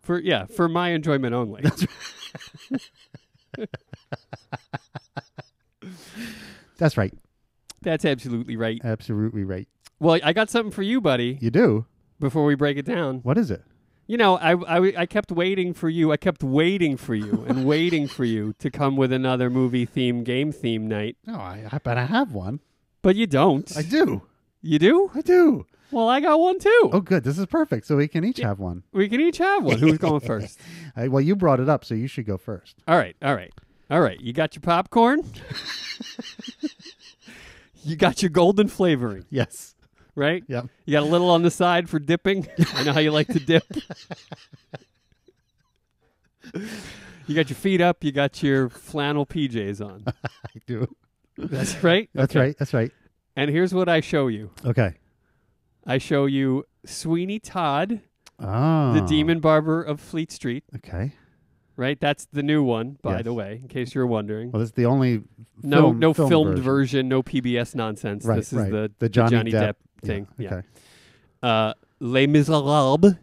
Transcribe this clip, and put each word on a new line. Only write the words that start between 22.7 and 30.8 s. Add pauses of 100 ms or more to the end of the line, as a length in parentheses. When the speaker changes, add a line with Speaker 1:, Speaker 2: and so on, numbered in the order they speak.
Speaker 1:
But
you
don't.
Speaker 2:
I
do. (400)
Speaker 1:
You
do?
Speaker 2:
I
do. (240)
Speaker 1:
Well,
I
got
one
too.
Speaker 2:
Oh,
good.
This
is
perfect.
So
we
can
each
Speaker 1:
Yeah.
Speaker 2:
have
one. (100)
Speaker 1:
We
can
each
have
one.
Who's
going
Speaker 2:
<laughs>
Speaker 1:
first? (380)